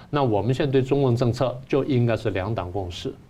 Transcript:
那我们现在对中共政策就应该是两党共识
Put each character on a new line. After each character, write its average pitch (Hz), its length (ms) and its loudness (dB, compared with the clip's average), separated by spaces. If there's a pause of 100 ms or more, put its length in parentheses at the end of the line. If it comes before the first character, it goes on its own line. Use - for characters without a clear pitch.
(100)
那 147 140 2
我 107 180 2
们 117 100 0
现 151 140 0
在 135 60 -2
对 131 100 4
中 139 180 0
共 127 140 4
政 120 180 2
策 123 240 -2 (120)
就 139 160 2
应 123 200 2
该 117 120 2
是 104 140 -4
两 95 220 -2
党 90 200 -6
共 92 180 -6
识 - 240 -8 (160)